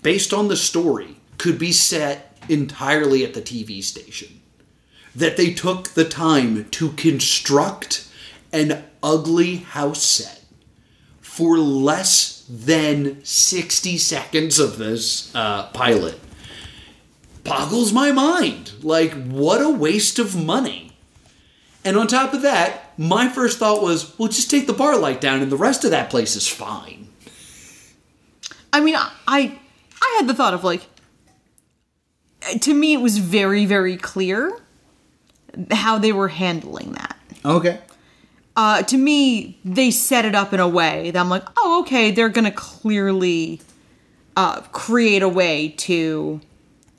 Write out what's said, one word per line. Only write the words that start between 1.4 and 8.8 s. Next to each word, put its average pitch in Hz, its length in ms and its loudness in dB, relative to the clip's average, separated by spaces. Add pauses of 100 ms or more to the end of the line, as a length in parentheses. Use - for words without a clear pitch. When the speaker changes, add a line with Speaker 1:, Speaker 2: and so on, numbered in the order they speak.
Speaker 1:
be 170 140 -2
set 151 640 -2 (120)
entirely 143 760 0
at - 80 -6
the 110 80 -10
T 117 220 -10
V 101 180 -12
station - 580 -12 (760)
that 160 220 0
they 175 160 2
took 180 380 -4
the 165 140 2
time 135 680 0
to 160 220 -2
construct - 1160 0 (440)
an 151 320 -2 (180)